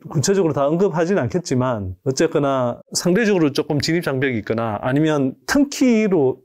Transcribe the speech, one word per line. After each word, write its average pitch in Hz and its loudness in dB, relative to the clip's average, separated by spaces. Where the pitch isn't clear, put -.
구체적으로 165 0
다 139 0
언급하진 170 0
않겠지만 123 -2
어쨌거나 135 0
상대적으로 185 2
조금 151 -2
진입 160 -2
장벽이 135 -2
있거나 110 -4
아니면 143 0
턴키로 220 2